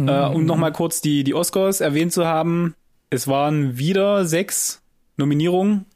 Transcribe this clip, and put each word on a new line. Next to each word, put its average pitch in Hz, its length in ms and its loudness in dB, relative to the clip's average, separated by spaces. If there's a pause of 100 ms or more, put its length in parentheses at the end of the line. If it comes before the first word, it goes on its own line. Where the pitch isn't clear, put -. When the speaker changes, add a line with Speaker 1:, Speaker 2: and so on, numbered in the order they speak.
Speaker 1:
mhm, 135 60 2
Speaker 2:
Äh, 139 200 2
um 147 140 0
Speaker 1:
mhm. 160 40 2
Speaker 2:
nochmal 160 260 2
kurz 165 300 -2
die, 147 220 0
die 139 100 0
Oscars 190 480 0
erwähnt 156 300 0
zu 170 140 0
haben, 165 480 0 (360)
es 135 180 -2
waren 139 500 0
wieder 196 460 2
sechs 170 560 -4 (380)
Nominierungen, 180 680 0 (120)